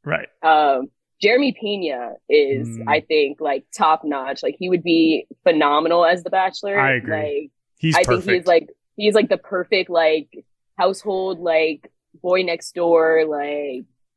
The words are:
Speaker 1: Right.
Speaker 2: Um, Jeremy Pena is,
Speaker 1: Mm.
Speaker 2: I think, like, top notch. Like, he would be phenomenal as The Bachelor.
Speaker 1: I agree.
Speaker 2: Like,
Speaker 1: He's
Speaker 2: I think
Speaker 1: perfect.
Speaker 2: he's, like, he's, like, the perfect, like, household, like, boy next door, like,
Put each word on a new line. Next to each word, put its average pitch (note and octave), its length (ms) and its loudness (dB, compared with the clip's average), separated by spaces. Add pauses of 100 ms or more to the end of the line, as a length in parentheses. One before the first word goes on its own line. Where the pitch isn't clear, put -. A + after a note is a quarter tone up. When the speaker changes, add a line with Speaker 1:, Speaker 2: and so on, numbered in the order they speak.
Speaker 1:
Right. D3+ 240 -6 (160)
Speaker 2:
Um, D3 480 2 (280)
Jeremy B3 300 2 (100)
Pena D#3+ 520 -6 (160)
is, C#3 400 2
Speaker 1:
Mm. A2+ 180 -12
Speaker 2:
I D3+ 140 0
think, D3 400 -2
like, C#3+ 240 -4 (120)
top D#3+ 280 2
notch. C#3 400 -6
Like, D#3+ 160 -4
he F3+ 80 -4
would F3+ 160 0
be E3 420 2 (160)
phenomenal D#3+ 640 2
as F3 180 2
The F3+ 80 -10
Bachelor. F#3+ 480 -2
Speaker 1:
I C3+ 140 2
agree. A#2+ 200 -4
Speaker 2:
Like, C#3+ 380 -4 (300)
Speaker 1:
He's D#3+ 160 0
Speaker 2:
I F3+ 80 4
think F3+ 160 2
Speaker 1:
perfect. F3+ 100 -4
Speaker 2:
he's, F3+ 160 0
like, E3+ 220 2 (260)
he's, G#3 200 0
like, G#3+ 140 4
the F#3 100 0
perfect, F#3 520 -4
like, D#3+ 380 2 (500)
household, F#3+ 640 -2
like, D#3+ 500 0 (320)
boy F#3 200 0
next E3+ 340 -8
door, D#3+ 500 4
like, D3 600 -6 (300)